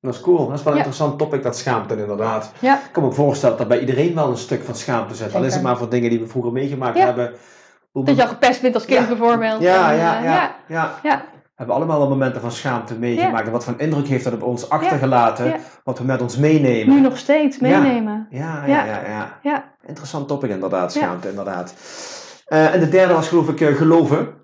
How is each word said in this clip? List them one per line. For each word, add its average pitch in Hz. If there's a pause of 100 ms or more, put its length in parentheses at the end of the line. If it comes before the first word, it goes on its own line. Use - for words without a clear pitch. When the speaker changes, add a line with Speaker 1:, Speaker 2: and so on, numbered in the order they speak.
Speaker 1:
Dat 127
is -
cool. 165
Dat 139
is -
wel 151
een 147
Speaker 2:
Ja. -
Speaker 1:
interessant 143
topic, 151
dat 117
schaamte 110
inderdaad. 107
Speaker 2:
Ja. 262
Speaker 1:
Ik 277
kan 165
me 131
voorstellen 139
dat 107
bij 117
iedereen 135
wel 151
een 123
stuk -
van 123
schaamte 110
zit. 110
Al 120
is 123
het 131
Speaker 2:
Zeker. 127
Speaker 1:
maar 123
voor 120
dingen 120
die 117
we 113
vroeger 117
meegemaakt 131
Speaker 2:
Ja. 185
Speaker 1:
hebben. 123 (580)
Hoe 139
Speaker 2:
Dat 285
Speaker 1:
we 262
Speaker 2:
je 240
al 233
gepest 254
bent 254
als 220
kind 247
Speaker 1:
Ja. 233
Speaker 2:
bijvoorbeeld. 226
Speaker 1:
Ja, 180
Speaker 2:
En, 151
Speaker 1:
ja, 165
Speaker 2:
eh, 233
Speaker 1:
ja, -
Speaker 2:
ja. - (120)
Speaker 1:
ja. 160 (120)
Speaker 2:
Ja. 294 (160)
Speaker 1:
We -
hebben 120
allemaal 156
wel 143
momenten 131
van 117
schaamte 117
meegemaakt. 117
Speaker 2:
Ja. 107
Speaker 1:
En 110
wat 117
voor 123
een 117
indruk 143
heeft 131
dat 120
op 107
ons 120
Speaker 2:
Ja. -
Speaker 1:
achtergelaten? 131
Speaker 2:
Ja. 320 (280)
Speaker 1:
Wat 127
we 123
met 127
ons 120
meenemen. 139
Speaker 2:
Nu 285
nog 262
steeds 285
Speaker 1:
Ja. 269
Speaker 2:
meenemen. 220
Speaker 1:
Ja, 151
ja, 285
Speaker 2:
Ja. -
Speaker 1:
ja, 107
ja. 107
Speaker 2:
Ja. 285 (220)
Speaker 1:
Interessant 151
topic 139
inderdaad, 92
Speaker 2:
Ja. 294
Speaker 1:
schaamte 90
inderdaad. 98 (720)
Eh, 156
en 180
de 156
derde 180
was 160
geloof 165
ik, 151
eh, 147
geloven. 160 (160)